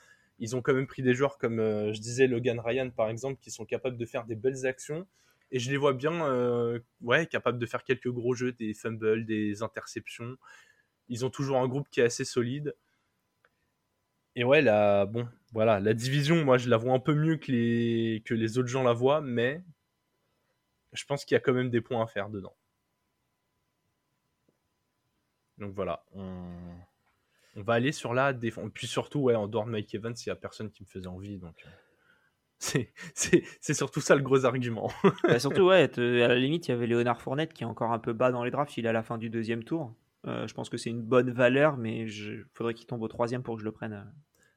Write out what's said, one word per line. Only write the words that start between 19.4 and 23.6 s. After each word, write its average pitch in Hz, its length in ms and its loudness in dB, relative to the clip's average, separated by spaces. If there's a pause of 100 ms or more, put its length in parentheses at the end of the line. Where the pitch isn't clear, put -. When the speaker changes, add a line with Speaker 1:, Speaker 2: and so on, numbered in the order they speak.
Speaker 1:
je - 140 -12
pense 143 180 -6
qu'il - 120 2
y - 20 4
a - 20 4
quand 135 140 2
même 127 160 0
des 117 100 0
points 113 240 -2
à 110 40 -2
faire 101 200 -6
dedans. 98 260 -12 (3000)